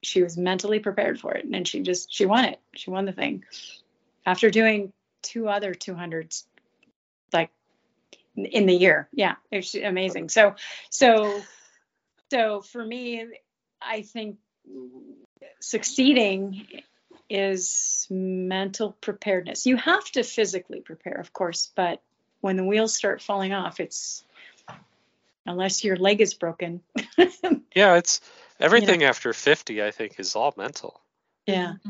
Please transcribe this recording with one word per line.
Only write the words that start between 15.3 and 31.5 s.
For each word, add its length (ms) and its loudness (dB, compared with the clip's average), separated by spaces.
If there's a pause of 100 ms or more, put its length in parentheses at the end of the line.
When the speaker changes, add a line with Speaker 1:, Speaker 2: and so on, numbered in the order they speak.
Speaker 1:
succeeding 1080 0 (640)
is 800 -4
mental 920 -4
preparedness. 640 -4
You 120 4
have 340 2
to 120 -2
physically 580 -4
prepare, 340 -14
of 180 -12
course, 420 -6
but 260 -2 (400)
when 160 0
the 60 -2
wheels 320 0
start 260 -2
falling 320 -4
off, 260 -6
it's, 440 -10 (1200)
unless 380 -4
your 120 0
leg 260 4
is 120 2
broken. 480 -8 (360)
<laughs> 40 8 (520)
Speaker 2:
Yeah, 220 8
it's 240 2 (400)
everything 400 6
Speaker 1:
You 60 6
know? 60 8
Speaker 2:
after 200 -2
fifty, 500 0
I 100 0
think, 280 -10
is 160 -6
all 220 0
mental. 420 -10 (480)
Speaker 1:
Yeah. 280 -2 (140)